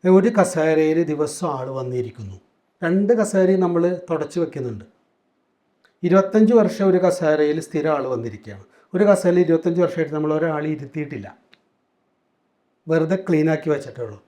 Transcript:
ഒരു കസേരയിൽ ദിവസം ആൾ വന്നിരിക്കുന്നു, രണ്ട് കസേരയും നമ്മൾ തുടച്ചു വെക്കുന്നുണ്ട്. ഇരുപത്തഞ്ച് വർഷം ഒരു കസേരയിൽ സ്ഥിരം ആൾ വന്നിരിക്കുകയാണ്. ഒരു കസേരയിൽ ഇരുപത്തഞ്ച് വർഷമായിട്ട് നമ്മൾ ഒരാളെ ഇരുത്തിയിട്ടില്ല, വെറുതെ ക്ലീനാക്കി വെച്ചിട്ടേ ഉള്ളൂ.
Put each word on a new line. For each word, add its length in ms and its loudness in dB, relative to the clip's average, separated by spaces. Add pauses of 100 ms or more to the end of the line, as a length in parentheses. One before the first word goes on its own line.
(180)
ഒരു 200 4
കസേരയിൽ 600 2 (140)
ദിവസം 360 -4 (100)
ആൾ 80 -8 (120)
വന്നിരിക്കുന്നു, 580 -8 (460)
രണ്ട് 380 2
കസേരയും 460 2
നമ്മൾ 160 0 (280)
തുടച്ചു 320 -4
വെക്കുന്നുണ്ട്. 420 -8 (1160)
ഇരുപത്തഞ്ച് 580 4
വർഷം 300 0
ഒരു 140 4
കസേരയിൽ 600 2
സ്ഥിരം 300 -2
ആൾ 80 -4 (100)
വന്നിരിക്കുകയാണ്. 500 -12 (300)
ഒരു 140 2
കസേരയിൽ 380 2
ഇരുപത്തഞ്ച് 380 0
വർഷമായിട്ട് 320 -4
നമ്മൾ 220 -2
ഒരാളെ 380 -4
ഇരുത്തിയിട്ടില്ല, 520 -12 (1600)
വെറുതെ 280 0 (100)
ക്ലീനാക്കി 460 0
വെച്ചിട്ടേ 320 -8
ഉള്ളൂ. 220 -16